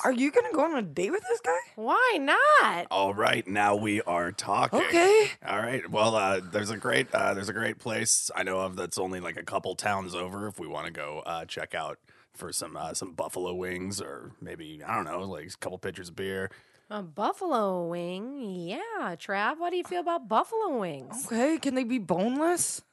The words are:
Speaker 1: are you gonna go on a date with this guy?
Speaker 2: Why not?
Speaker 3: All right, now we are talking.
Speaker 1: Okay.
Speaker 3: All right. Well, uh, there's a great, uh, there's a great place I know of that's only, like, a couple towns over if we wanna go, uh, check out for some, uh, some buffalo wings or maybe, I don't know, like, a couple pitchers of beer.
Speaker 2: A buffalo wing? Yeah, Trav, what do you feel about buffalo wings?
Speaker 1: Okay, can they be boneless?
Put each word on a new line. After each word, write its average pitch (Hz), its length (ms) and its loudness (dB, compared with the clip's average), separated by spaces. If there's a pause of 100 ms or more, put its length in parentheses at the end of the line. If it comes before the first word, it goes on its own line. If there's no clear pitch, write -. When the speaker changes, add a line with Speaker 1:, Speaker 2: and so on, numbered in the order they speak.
Speaker 1:
are 262 80 4
you 262 180 4
gonna 480 220 4
go 311 120 4
on 320 120 2
a 247 60 0
date 175 280 -2
with 381 180 -2
this 466 120 0
guy? 508 180 2 (160)
Speaker 2:
Why 381 460 4
not? 339 720 6
Speaker 3:
All 98 200 2
right, 117 340 2
now 104 280 4
we 107 280 0
are 87 280 0
talking. - 520 2
Speaker 1:
Okay. 392 480 6 (140)
Speaker 3:
All 202 140 -2
right. 123 320 -2
Well, 110 240 4
uh, 98 260 4
there's 101 300 -2
a 110 60 -4
great, 127 360 2
uh, 101 220 4
there's 98 140 -2
a 110 60 -4
great 113 260 -2
place 113 560 0
I 95 80 0
know 95 160 0
of 92 160 -2
that's 90 220 -6
only, 92 200 -2
like, 85 180 -6
a 85 80 -10
couple 95 300 -4
towns 95 400 -2
over 92 320 -6
if 98 140 -10
we 82 80 -8
wanna 76 240 -6
go, 76 340 -8
uh, 82 180 -6
check 80 300 -8
out 78 240 -6 (360)
for 87 160 -10
some, 80 280 -6
uh, 80 160 -6
some - 180 -8
buffalo 90 400 -4
wings 90 480 -6
or 69 300 -12 (100)
maybe, 80 420 -14
I 82 120 -4
don't 107 100 -2
know, 82 200 -6
like, 85 280 -10
a - 60 -14
couple 113 180 -8
pitchers 92 320 -10
of 85 80 -16
beer. 95 340 -4 (380)
Speaker 2:
A 208 140 -6
buffalo 202 840 0
wing? 185 520 -6
Yeah, 185 380 -6 (380)
Trav, 208 420 -2
what 349 100 -2
do 359 80 -2
you 349 80 -2
feel 349 160 -4
about 330 280 -2
buffalo 311 500 2
wings? 196 480 -6
Speaker 1:
Okay, 269 320 2
can 269 160 0
they 262 100 2
be 247 140 0
boneless? 247 840 2 (120)